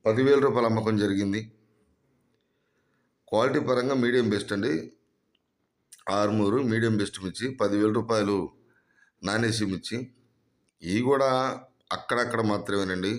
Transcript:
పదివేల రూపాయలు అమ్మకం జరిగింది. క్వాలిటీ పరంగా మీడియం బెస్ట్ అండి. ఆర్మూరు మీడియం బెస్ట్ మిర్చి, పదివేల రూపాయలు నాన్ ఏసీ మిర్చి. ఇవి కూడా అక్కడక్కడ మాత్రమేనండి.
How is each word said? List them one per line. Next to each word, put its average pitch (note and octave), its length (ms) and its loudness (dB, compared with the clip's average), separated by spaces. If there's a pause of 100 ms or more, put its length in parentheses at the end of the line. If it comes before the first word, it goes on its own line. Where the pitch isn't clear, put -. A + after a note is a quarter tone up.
పదివేల C3 400 4
రూపాయలు A#2 260 2
అమ్మకం A2 320 0
జరిగింది. G2+ 380 -2 (1900)
క్వాలిటీ C3 400 2
పరంగా B2+ 340 0
మీడియం A#2+ 300 2
బెస్ట్ G#2 240 -4
అండి. A#2 160 -2 (1400)
ఆర్మూరు G#2 420 2 (120)
మీడియం A2+ 300 2
బెస్ట్ G2 240 -6
మిర్చి, F#2 200 -6 (160)
పదివేల G#2 380 2
రూపాయలు G#2 380 0 (840)
నాన్ G#2+ 300 -2
ఏసీ A2 200 -2
మిర్చి. F#2 260 -8 (840)
ఇవి F#2 200 -2 (100)
కూడా C3+ 200 2 (680)
అక్కడక్కడ A#2 440 -2 (120)
మాత్రమేనండి. F#2+ 640 -2